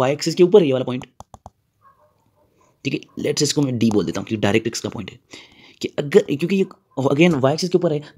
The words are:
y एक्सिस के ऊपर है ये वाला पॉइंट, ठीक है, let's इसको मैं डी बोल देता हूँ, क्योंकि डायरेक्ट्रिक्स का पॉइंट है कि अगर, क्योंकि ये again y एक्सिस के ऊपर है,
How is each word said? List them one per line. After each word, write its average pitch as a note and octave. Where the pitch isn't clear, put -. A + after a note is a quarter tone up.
y B2+
एक्सिस D3+
के F3+
ऊपर F#3+
है E3
ये C3
वाला B2+
पॉइंट, B2+
ठीक C#3
है, -
let's C#3+
इसको D3
मैं B2+
डी A2+
बोल G2+
देता F#2+
हूँ, G2
क्योंकि G#2+
डायरेक्ट्रिक्स A2
का G#2+
पॉइंट G2+
है -
कि -
अगर, D3
क्योंकि F3
ये F#3+
again C#3+
y C3
एक्सिस E3+
के F3+
ऊपर D#3+
है, D3